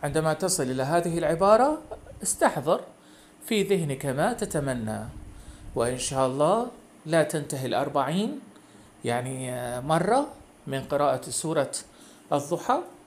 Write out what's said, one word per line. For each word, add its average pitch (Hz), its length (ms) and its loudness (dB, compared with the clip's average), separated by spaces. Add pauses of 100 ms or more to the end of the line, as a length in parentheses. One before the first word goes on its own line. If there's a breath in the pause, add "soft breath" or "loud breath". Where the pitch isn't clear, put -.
عندما 156 300 0
تصل 156 300 0
إلى 131 200 -2
هذه 170 360 0
العبارة: 202 600 4 (440)
"استحضر 233 580 2 (640 loud breath)
في 214 160 2
ذهنك 165 440 0
ما 147 260 0
تتمنى." 127 680 -4 (720 loud breath)
وإن 123 240 0
شاء 131 280 0
الله 156 400 2 (400)
لا 160 160 4
تنتهي 147 440 -2
الأربعين، 139 760 0 (640 loud breath)
يعني، 127 480 -2
آه، 123 280 -6
مرة 165 460 2 (400)
من 135 160 -4
قراءة 139 480 2
سورة 143 400 0 (640 loud breath)
الضحى، 160 460 0 (280)